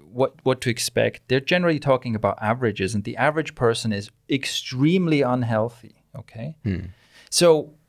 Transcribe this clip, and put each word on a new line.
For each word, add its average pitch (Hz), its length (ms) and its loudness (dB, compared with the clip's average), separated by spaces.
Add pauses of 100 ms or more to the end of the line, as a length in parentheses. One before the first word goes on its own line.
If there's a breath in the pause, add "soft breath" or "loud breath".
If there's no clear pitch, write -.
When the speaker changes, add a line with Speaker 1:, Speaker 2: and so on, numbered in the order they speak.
(120)
Speaker 1:
what, 123 220 0 (100)
what 127 180 2
to - 80 -2
expect, 113 600 -2
they're 127 100 2
generally 170 400 0
talking 127 340 0
about 104 280 0
averages, 107 520 0
and 104 120 -2
the 117 120 -8
average 151 380 0
person 113 380 0
is 101 180 -8 (180)
extremely 151 920 0
unhealthy, 120 840 -2 (140)
okay? 120 460 -14
Speaker 2:
Hmm. 90 240 -2 (420 soft breath)
Speaker 1:
So, 165 440 4 (160)